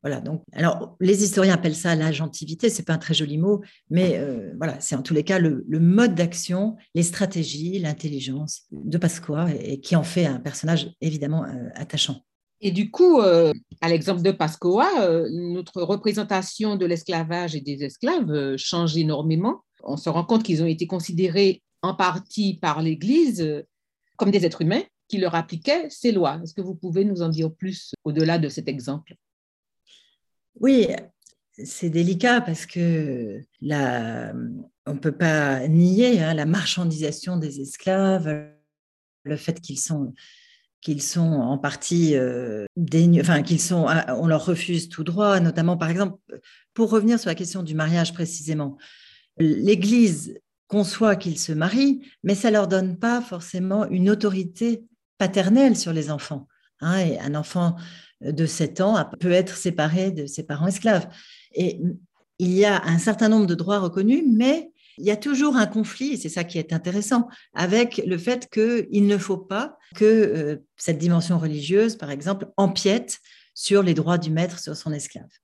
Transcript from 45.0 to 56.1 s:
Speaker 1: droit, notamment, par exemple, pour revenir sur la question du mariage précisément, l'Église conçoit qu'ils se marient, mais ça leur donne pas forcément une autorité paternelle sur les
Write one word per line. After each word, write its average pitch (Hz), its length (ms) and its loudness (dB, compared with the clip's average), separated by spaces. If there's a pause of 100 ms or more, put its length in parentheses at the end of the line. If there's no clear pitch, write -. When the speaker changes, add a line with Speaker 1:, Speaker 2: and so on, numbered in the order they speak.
Speaker 1:
droit, 196 340 2
notamment, 170 380 2
par 165 140 -2
exemple, 190 280 -2 (560)
pour 220 160 2
revenir 226 300 4
sur 208 80 -4
la 165 80 -2
question 180 260 -6
du 156 140 -4
mariage 165 360 2
précisément, 151 640 -6 (640)
l'Église 175 1000 4 (260)
conçoit 208 480 2
qu'ils 170 240 -4
se - 140 -6
marient, 240 480 2 (240)
mais 202 100 2
ça 220 160 0
leur 208 160 4
donne 185 320 0
pas 233 220 0
forcément 190 680 -4
une 185 220 4
autorité 208 720 0 (360)
paternelle 202 580 4
sur 165 180 -4
les 151 160 -4